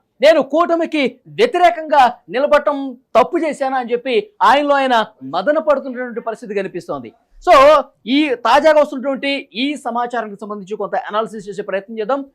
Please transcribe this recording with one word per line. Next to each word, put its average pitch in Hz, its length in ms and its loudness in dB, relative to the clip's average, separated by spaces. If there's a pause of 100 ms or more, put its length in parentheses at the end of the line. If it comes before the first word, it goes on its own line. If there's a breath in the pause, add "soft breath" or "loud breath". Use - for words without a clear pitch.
(220)
నేను 302 200 6
కూటమికి 320 840 -2
వ్యతిరేకంగా 302 880 2 (160)
నిలబడటం 277 680 0 (180)
తప్పు 233 220 2
చేశానా?" 269 400 -2
అని 240 140 -6
చెప్పి 240 400 -2 (100)
ఆయనలో 277 340 4
ఆయన 254 300 2 (180)
మదన 196 360 -2
పడుతున్నటువంటి 254 640 -4
పరిస్థితి 220 340 -10
కనిపిస్తోంది. 170 580 -8 (360)
So, 285 340 8 (240)
ఈ 277 280 0
తాజాగా 294 460 4
వస్తున్నటువంటి 277 720 -4
ఈ 269 220 -4
సమాచారానికి 233 680 -6
సంబంధించి 208 360 -12
కొంత 196 180 -6
అనాలిసిస్ 208 540 -6
చేసే 196 120 -10
ప్రయత్నం 196 380 -8
చేద్దాం. 277 360 -4